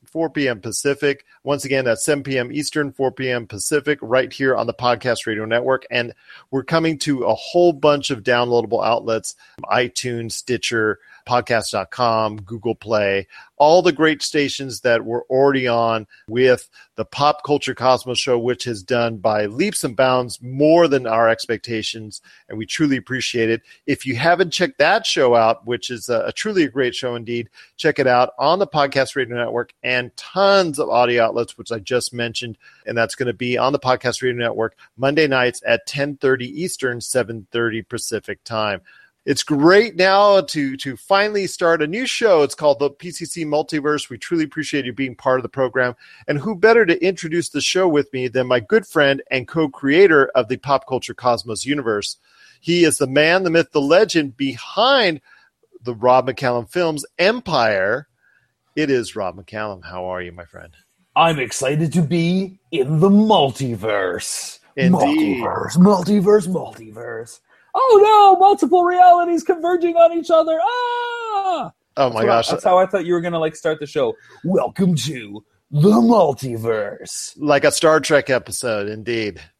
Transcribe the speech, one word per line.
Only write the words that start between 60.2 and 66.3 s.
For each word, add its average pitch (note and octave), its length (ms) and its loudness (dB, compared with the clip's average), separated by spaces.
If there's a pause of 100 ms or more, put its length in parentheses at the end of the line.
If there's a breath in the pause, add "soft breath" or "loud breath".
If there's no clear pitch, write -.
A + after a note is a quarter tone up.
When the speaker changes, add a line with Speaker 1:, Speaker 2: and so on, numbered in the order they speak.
Speaker 1:
you, F2 120 -14
my F2 120 -18
friend? E2 260 -20 (440)
Speaker 2:
I'm D#3+ 240 2
excited C3+ 540 -2
to F3+ 100 2
be F3 560 -2 (100)
in D3+ 300 -2
the F#3+ 100 4
multiverse. A#2+ 1500 0 (160)
Speaker 1:
Indeed. D3 680 2
Speaker 2:
Multiverse, - 340 -4
multiverse, G3 720 4